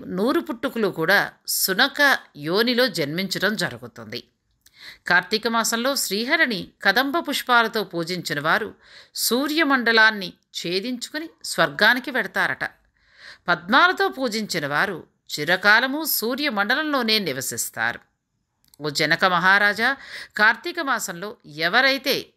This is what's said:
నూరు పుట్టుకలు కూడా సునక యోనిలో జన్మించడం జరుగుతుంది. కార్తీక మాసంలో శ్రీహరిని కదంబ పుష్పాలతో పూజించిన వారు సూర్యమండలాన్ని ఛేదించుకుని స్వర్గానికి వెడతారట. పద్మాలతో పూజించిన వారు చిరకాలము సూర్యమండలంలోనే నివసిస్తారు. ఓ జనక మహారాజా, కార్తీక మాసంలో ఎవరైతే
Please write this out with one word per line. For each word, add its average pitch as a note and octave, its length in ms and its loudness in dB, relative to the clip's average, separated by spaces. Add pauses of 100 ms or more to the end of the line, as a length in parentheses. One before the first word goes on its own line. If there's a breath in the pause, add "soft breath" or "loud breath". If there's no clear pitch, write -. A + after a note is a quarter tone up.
నూరు G#3+ 320 2
పుట్టుకలు B3 480 -2
కూడా E3 460 0 (140)
సునక C#4 680 2 (200)
యోనిలో A3+ 500 2
జన్మించడం F3+ 680 -2
జరుగుతుంది. A#2 680 -8 (840 loud breath)
కార్తీక F#3 400 2
మాసంలో A#3 480 0
శ్రీహరిని A#3 720 -2 (140)
కదంబ C4 380 2
పుష్పాలతో A#3 640 0
పూజించిన E3+ 560 -6
వారు F#3+ 360 0 (400 loud breath)
సూర్యమండలాన్ని A#3 1160 2 (220)
ఛేదించుకుని A#3+ 720 -6 (140)
స్వర్గానికి G#3 680 0
వెడతారట. F#3 540 -2 (840 loud breath)
పద్మాలతో C#4+ 600 2
పూజించిన G#3+ 600 -4
వారు D#3 400 -2 (220)
చిరకాలము G#3 760 2
సూర్యమండలంలోనే B3 1120 0
నివసిస్తారు. B2 800 -4 (840)
ఓ D3+ 80 -4
జనక D#3 360 2
మహారాజా, G3+ 720 4 (400 loud breath)
కార్తీక A#3 420 2
మాసంలో G#3 500 -4 (280)
ఎవరైతే C4 580 2 (220)